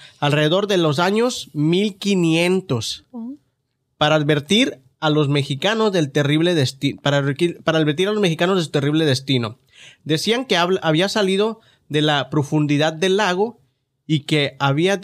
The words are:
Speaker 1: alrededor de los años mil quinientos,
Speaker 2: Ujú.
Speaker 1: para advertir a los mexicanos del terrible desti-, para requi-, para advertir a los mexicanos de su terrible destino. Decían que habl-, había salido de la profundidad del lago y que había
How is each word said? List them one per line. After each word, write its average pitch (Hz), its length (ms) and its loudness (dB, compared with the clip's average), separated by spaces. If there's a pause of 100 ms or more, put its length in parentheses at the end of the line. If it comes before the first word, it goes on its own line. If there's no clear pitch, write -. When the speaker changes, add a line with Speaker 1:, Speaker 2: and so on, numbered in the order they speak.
(200)
Speaker 1:
alrededor 151 480 0
de 196 80 0
los 160 240 0
años 220 520 -2
mil 175 460 0
quinientos, 175 1120 0
Speaker 2:
Ujú. 247 280 -12 (600)
Speaker 1:
para 151 160 2
advertir 151 680 0 (220)
a 156 80 0
los 147 180 2
mexicanos 180 640 -2
del 156 200 -2
terrible 151 420 0
desti-, 135 460 -2
para 143 220 0
requi-, 143 400 -2
para 160 160 0
advertir 156 300 0
a 208 40 -2
los 214 80 -2
mexicanos 175 360 0
de 175 80 2
su 135 60 -8
terrible 151 340 0
destino. 127 540 -2 (460)
Decían 208 420 -2
que 196 100 0
habl-, 175 260 2
había 165 260 2
salido 208 520 0 (280)
de 151 140 -2
la 143 280 0
profundidad 147 640 0
del 185 240 0
lago 208 440 -2 (460)
y 151 140 0
que 147 400 -2
había 165 440 2